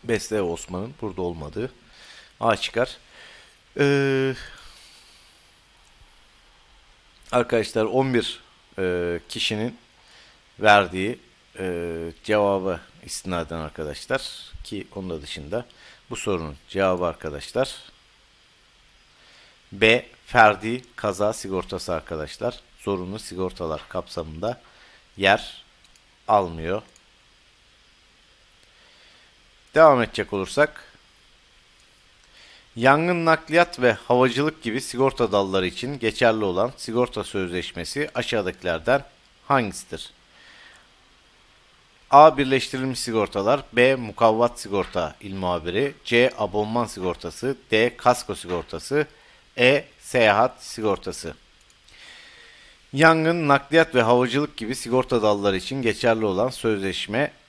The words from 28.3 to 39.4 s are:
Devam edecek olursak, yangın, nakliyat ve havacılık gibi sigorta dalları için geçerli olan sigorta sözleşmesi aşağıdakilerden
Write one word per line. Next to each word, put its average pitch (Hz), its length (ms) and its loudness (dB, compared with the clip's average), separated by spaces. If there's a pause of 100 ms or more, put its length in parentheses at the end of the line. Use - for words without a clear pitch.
Devam 147 260 10
edecek 107 320 -4
olursak, 104 500 0 (1900)
yangın, 160 500 4
nakliyat 160 560 2
ve 123 120 6
havacılık 127 680 0
gibi 120 180 -4
sigorta 123 500 -2
dalları 95 360 0
için 127 320 -8
geçerli 110 460 0
olan 98 320 0
sigorta 117 460 -2
sözleşmesi 90 920 -6
aşağıdakilerden 95 880 -2 (440)